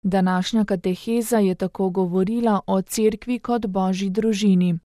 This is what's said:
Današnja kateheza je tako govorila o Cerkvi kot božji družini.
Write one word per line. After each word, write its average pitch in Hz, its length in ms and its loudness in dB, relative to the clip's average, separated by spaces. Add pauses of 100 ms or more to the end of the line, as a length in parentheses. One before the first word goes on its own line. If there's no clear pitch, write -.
Današnja 185 600 0
kateheza 220 720 -2
je 190 160 2
tako 190 340 -2
govorila 190 800 0
o 190 140 0
Cerkvi 220 580 -2
kot 240 260 -2
božji 190 440 -2
družini. 190 800 2